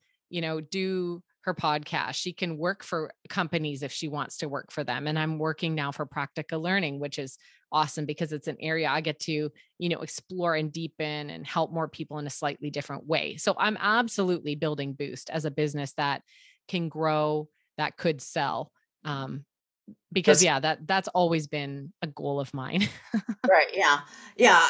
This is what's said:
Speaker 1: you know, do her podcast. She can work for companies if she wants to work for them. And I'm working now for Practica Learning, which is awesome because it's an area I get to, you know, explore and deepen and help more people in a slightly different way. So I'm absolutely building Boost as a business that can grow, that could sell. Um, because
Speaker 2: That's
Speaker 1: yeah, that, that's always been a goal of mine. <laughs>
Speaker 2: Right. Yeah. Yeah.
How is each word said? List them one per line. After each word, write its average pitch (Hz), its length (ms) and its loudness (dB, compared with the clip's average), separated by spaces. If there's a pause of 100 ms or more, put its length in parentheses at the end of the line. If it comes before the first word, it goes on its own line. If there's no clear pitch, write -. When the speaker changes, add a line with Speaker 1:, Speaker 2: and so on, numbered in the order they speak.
(300)
Speaker 1:
you 170 120 -6
know, 160 200 -2
do 180 600 -2 (200)
her 185 120 -2
podcast. 151 640 -2
She 180 180 -6
can 165 240 -4
work 175 260 -2
for 160 300 -6 (160)
companies 156 520 -2
if 139 120 -4
she - 160 -6
wants 143 280 -6
to 151 120 -6
work 139 220 -8
for 151 120 -4
them. 135 240 -4
And 151 100 0
I'm 156 220 0
working 160 360 -2
now 143 180 -2
for 151 120 -6
Practica 151 560 -6
Learning, 170 380 0
which 143 200 -6
is 135 180 -8 (340)
awesome 151 340 0
because 151 280 -4
it's 151 160 -8
an 143 100 -6
area 160 300 0
I 143 120 2
get 156 200 -4
to, 151 280 -2 (280)
you 175 120 -2
know, 170 120 0
explore 170 540 -2
and 156 180 -2
deepen 151 560 -6
and 160 180 -12
help 160 240 0
more 160 160 -2
people 151 320 -10
in 147 80 -6
a - 20 -6
slightly 147 400 -4
different 139 360 -6
way. 147 320 -2
So 202 200 2
I'm 208 220 0
absolutely 190 760 2
building 147 380 -2
Boost 139 360 -8
as 156 160 -2
a 147 60 -2
business 143 420 -2
that 143 280 0 (460)
can 170 220 -2
grow, 151 580 0 (300)
that 151 200 -2
could 156 240 0
sell. 139 500 -2 (340)
Um, 139 400 -6 (640)
because 165 280 8
Speaker 2:
That's 185 40 8
Speaker 1:
yeah, 151 160 6
that, 151 280 0
that's 190 220 2
always 165 380 4
been 139 540 -6
a 165 60 -4
goal 143 340 -4
of 139 120 -8
mine. 165 360 0 (240)
<laughs> 214 80 0 (280)
Speaker 2:
Right. 170 240 8
Yeah. 151 280 6 (340)
Yeah. 180 340 10